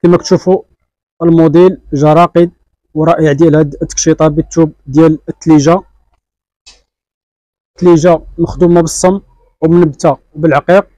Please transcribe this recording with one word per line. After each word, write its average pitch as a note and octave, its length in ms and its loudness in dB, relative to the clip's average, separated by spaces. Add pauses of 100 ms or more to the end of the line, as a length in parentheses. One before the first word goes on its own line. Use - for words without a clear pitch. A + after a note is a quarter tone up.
كما F3 140 2
كتشوفوا - 460 -2 (600)
الموديل E3 580 2 (120)
جا D3+ 200 0
راقد E3+ 380 0 (420)
ورائع D#3 380 -2
ديال D3+ 240 2
هاد D#3 260 0
التقشيطة D#3+ 460 -2
بالثوب D#3 460 -2 (140)
ديال D#3 320 2 (100)
الثليجة. D#3+ 540 -2 (1900)
الثليجة E3+ 460 2 (160)
مخدومة E3+ 440 0
بالصم F#3 400 -4 (400)
ومنبتة D#3+ 560 0 (180)
بالعقيق. D#3+ 520 0 (100)